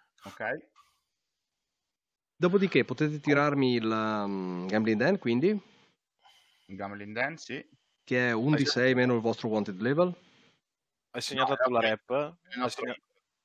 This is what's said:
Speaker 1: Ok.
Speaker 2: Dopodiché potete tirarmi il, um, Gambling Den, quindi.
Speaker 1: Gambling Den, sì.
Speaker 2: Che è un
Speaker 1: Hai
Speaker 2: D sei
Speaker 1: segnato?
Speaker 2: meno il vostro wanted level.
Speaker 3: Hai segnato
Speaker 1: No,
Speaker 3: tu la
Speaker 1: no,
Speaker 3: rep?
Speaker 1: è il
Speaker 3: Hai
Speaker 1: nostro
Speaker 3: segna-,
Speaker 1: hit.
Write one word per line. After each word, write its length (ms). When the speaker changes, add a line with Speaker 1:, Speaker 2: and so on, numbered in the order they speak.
Speaker 1:
Ok. 180
Speaker 2:
Dopodiché 480
potete 360
tirarmi 560
il, 100
um, 800
Gambling 320
Den, 220
quindi. 400
Speaker 1:
Gambling 440
Den, 240
sì. 240
Speaker 2:
Che 260
è 20
un 240
Speaker 1:
Hai 40
Speaker 2:
D 40
sei 320
Speaker 1:
segnato? 0
Speaker 2:
meno 180
il 80
vostro 280
wanted 300
level. 320
Speaker 3:
Hai 160
segnato 240
Speaker 1:
No, 80
Speaker 3:
tu 100
la 100
Speaker 1:
no, 80
Speaker 3:
rep? 180
Speaker 1:
è 120
il 80
Speaker 3:
Hai 80
Speaker 1:
nostro 140
Speaker 3:
segna-, 120
Speaker 1:
hit. 80